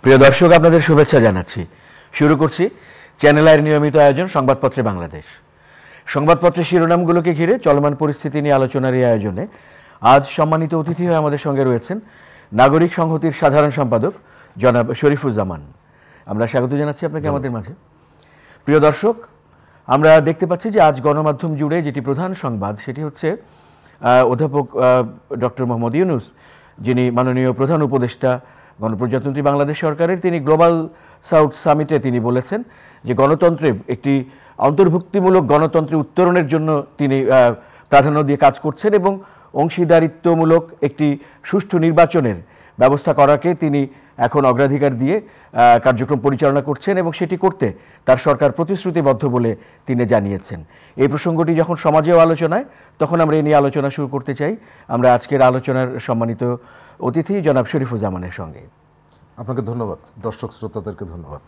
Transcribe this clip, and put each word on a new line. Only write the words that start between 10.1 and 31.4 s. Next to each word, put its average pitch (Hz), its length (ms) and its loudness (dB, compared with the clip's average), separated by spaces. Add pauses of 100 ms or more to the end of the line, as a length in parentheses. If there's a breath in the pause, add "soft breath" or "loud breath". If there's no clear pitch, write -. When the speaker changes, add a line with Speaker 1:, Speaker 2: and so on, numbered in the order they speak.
Speaker 1:
আজ 139 100 6 (160)
সম্মানিত 160 420 -2
অতিথি 165 260 -6
হয়ে 170 160 0
আমাদের 143 240 -2
সঙ্গে 139 180 -2
রয়েছেন 127 320 -2 (640 soft breath)
নাগরিক 160 380 4
সংহতির 160 440 -2
সাধারণ 147 360 2
সম্পাদক 123 340 -2 (500 soft breath)
জনাব 120 240 2 (140)
শরীফুজ্জামান। 107 600 -2 (680 soft breath)
আমরা 107 220 -2
স্বাগত 127 280 -2
জানাচ্ছি 147 280 -6
আপনাকে 151 180 -8
Speaker 2:
ধন্যবাদ। 147 80 -4
Speaker 1:
আমাদের 131 220 -6
মাঝে। 104 160 -12 (920 soft breath)
প্রিয় 147 220 2
দর্শক, 208 300 0 (800 soft breath)
আমরা 151 160 4 (180)
দেখতে 165 220 -2
পাচ্ছি 180 240 -4
যে 208 140 2
আজ 147 80 0 (100)
গণমাধ্যম 151 540 -2
জুড়ে 151 260 -2
যেটি 143 220 -6
প্রধান 156 220 -4 (140)
সংবাদ, 107 300 -6 (100)
সেটি 135 220 -10
হচ্ছে, 147 300 -6
আহ, - 960 -2
অধ্যাপক, 139 380 -2
আহ, - 100 -6 (640)
ডক্টর 127 240 -4
মোহাম্মদ 117 300 -4
ইউনূস, 165 260 -2 (640 soft breath)
যিনি 127 180 0 (120)
মাননীয় 127 340 0 (100)
প্রধান 151 280 0
উপদেষ্টা 127 440 -2 (520 soft breath)
গণপ্রজাতন্ত্রী 123 680 -6
বাংলাদেশ 143 340 -2
সরকারের, 165 400 -2
তিনি 170 220 -2
গ্লোবাল 165 280 2 (560 soft breath)
সাউথ 151 220 2 (120)